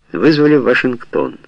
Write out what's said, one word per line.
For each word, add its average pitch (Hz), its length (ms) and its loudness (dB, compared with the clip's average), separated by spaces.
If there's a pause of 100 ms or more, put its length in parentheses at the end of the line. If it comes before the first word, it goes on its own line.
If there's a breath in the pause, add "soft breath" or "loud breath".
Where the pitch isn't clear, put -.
(140)
вызвали 147 420 2
в 135 80 2
Вашингтон, 113 760 -4 (100)